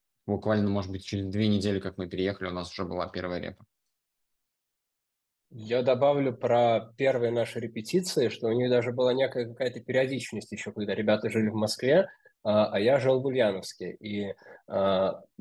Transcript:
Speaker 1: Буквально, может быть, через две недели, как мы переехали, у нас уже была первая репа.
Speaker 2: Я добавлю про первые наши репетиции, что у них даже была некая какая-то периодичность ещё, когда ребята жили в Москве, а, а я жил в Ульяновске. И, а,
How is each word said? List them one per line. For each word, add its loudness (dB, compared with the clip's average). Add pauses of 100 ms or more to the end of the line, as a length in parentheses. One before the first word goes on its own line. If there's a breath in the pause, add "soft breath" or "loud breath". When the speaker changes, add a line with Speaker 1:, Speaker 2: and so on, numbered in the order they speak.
(260)
Speaker 1:
Буквально, 0
может -2
быть, -10
через -4
две 0
недели, 2
как -10
мы -6
переехали, -2
у -6
нас -8
уже -6
была -6
первая -6
репа. -12 (1900)
Speaker 2:
Я -2
добавлю 2
про 2
первые 2
наши -2
репетиции, -2
что -4
у 2
них 2
даже 2
была 2
некая 0
какая-то -6
периодичность -2
ещё, -10
когда -4
ребята 2
жили 2
в -4
Москве, 2 (340 loud breath)
а, 4
а 2
я 6
жил 2
в -4
Ульяновске. -2
И, -6 (320 loud breath)
а, 0 (200)